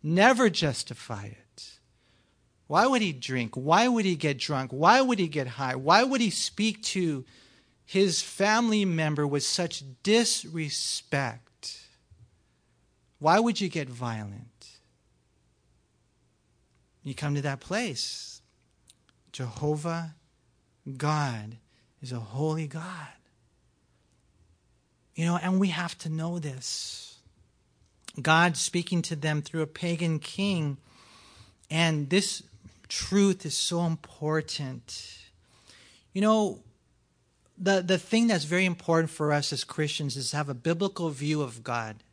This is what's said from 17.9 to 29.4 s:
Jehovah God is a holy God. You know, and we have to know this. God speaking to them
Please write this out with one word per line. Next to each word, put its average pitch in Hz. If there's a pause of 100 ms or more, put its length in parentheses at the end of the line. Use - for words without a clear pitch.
Jehovah 151 (840)
God 127 (420)
is 127
a 120
holy 151
God. 160 (2000)
You 165
know, 175
and 185
we 196
have 170
to 165
know 160
this. - (1040)
God 160
speaking 175
to 160
them 151